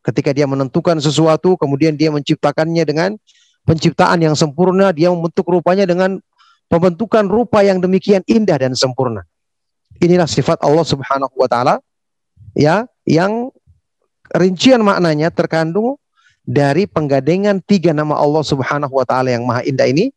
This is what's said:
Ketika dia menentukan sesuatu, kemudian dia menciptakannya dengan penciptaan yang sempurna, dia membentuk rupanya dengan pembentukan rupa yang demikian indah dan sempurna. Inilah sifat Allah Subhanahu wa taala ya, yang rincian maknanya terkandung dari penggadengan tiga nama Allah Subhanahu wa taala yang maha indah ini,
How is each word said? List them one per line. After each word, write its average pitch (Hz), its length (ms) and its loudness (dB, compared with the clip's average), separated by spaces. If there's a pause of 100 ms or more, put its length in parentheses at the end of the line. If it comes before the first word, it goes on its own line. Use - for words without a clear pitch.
Ketika 139 320 -4
dia 143 120 0
menentukan 139 560 -2
sesuatu, 156 560 0
kemudian 147 400 -2
dia 156 160 0
menciptakannya 160 720 -2
dengan 156 260 -2 (540)
penciptaan 170 560 2
yang 156 160 2
sempurna, 180 560 0
dia 170 200 2
membentuk 170 360 -4
rupanya 180 400 0
dengan 185 320 -2 (480)
pembentukan 185 600 0
rupa 208 360 2
yang 190 160 2
demikian 185 480 0
indah 208 320 2
dan 131 160 0
sempurna. 123 480 -4 (760)
Inilah 175 280 2
sifat - 360 -2
Allah 151 200 2
Subhanahu 135 520 -4
wa 131 120 0
taala 139 320 0 (760)
ya, 175 320 2 (160)
yang 214 480 -2 (800)
rincian 190 480 4
maknanya 175 520 0
terkandung 165 680 -2 (440)
dari 143 440 0
penggadengan 165 720 0
tiga 170 320 0
nama 151 240 -2
Allah 147 280 0
Subhanahu 143 480 -4
wa 131 120 0
taala 127 280 -2
yang 120 120 -2
maha 123 200 -2
indah 127 240 0
ini, 180 280 0